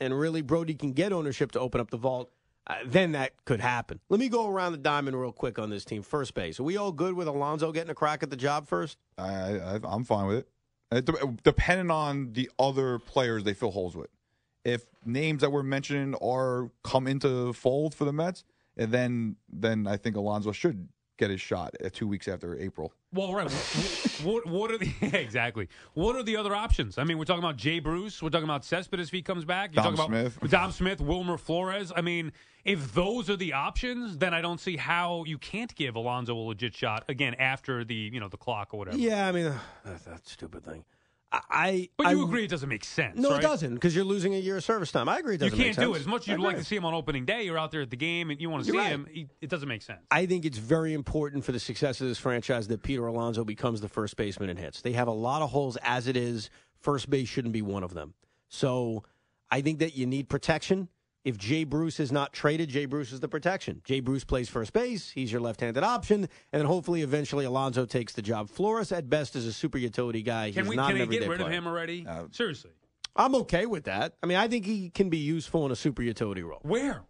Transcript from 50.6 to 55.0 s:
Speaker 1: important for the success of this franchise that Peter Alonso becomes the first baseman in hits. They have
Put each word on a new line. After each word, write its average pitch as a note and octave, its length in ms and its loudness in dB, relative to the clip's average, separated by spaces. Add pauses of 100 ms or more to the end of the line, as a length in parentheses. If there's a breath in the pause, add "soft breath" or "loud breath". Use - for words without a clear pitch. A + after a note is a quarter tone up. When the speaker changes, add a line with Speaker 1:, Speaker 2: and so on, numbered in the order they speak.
Speaker 1:
important D3 500 -2
for - 80 -2
the B2 80 -2
success C3 420 -2
of C3 60 0
this A#2+ 120 -2
franchise A#2+ 480 0
that A2 160 -2
Peter B2 240 -2
Alonso A#2 360 0
becomes A2 380 -2
the G#2 80 -6
first G#2+ 260 -2
baseman G2+ 360 -2
in E2+ 60 -6
hits. D#2+ 240 -10
They B2 100 -2
have A#2+ 160 2